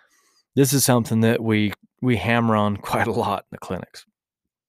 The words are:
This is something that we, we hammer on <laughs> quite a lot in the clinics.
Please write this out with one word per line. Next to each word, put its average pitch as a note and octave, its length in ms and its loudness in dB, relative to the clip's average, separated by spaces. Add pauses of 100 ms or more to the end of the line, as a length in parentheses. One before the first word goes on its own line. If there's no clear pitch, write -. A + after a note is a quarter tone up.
(560)
This C3 160 4
is C#3 140 2
something A#2+ 360 2
that A2+ 220 2
we, G#2+ 300 0 (280)
we B2+ 140 2
hammer A2+ 400 0
on G#2 220 0
<laughs> - 0 -
quite G#2+ 300 -2
a A2+ 40 -2
lot G2+ 280 -2
in - 120 -20
the - 60 -16
clinics. - 480 -12 (640)